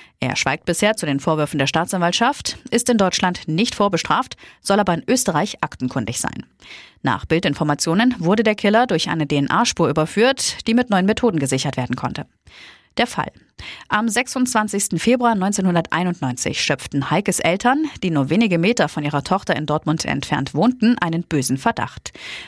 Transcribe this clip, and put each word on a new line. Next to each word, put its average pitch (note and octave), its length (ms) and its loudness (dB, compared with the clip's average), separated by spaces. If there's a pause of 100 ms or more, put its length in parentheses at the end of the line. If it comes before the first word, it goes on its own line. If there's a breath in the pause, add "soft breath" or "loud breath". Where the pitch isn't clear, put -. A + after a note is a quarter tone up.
(200 loud breath)
Er C3+ 160 -2
schweigt - 300 -2
bisher G#3 320 2
zu - 80 -6
den C#3+ 160 0
Vorwürfen D3+ 380 0
der C#3 80 2
Staatsanwaltschaft, F3+ 880 0 (140)
ist - 180 -4
in A#3+ 80 4
Deutschland F#3 500 0
nicht E3+ 260 0
vorbestraft, G3+ 640 0 (240 loud breath)
soll G3+ 220 2
aber F#3 140 0
in D#3+ 120 -4
Österreich F#3+ 560 0
aktenkundig - 560 -4
sein. - 260 -8 (580 loud breath)
Nach - 200 0
Bildinformationen E3 960 0
wurde F#3+ 240 2
der G#3+ 120 2
Killer G#3+ 300 2
durch F3+ 220 0
eine D#3+ 200 -2
D-N-A-Spur D3+ 600 2
überführt, - 800 0
die A3+ 60 2
mit B3 160 2
neuen F#3+ 160 4
Methoden G#3+ 340 2
gesichert C#3 380 -2
werden B2+ 180 -2
konnte. - 300 -6 (720 loud breath)
Der A#3+ 100 2
Fall. - 240 -6 (560 loud breath)
Am G#3+ 200 0
sechsundzwanzigsten G#3+ 920 0
Februar A#3+ 340 4
neunzehnhunderteinundneunzig F3 1300 0
schöpften - 480 -2
Heikes F#3 300 0
Eltern, A#3+ 460 0 (180)
die F3+ 80 0
nur C#3 180 0
wenige F3+ 300 2
Meter E3 280 2
von D3+ 160 -6
ihrer D3 200 -2
Tochter F#3 320 0
in D3+ 100 -4
Dortmund D3+ 400 -2
entfernt C#3 480 -2
wohnten, A#3 460 2
einen E3+ 240 -2
bösen C#3 340 -2
Verdacht. - 540 -6 (360 loud breath)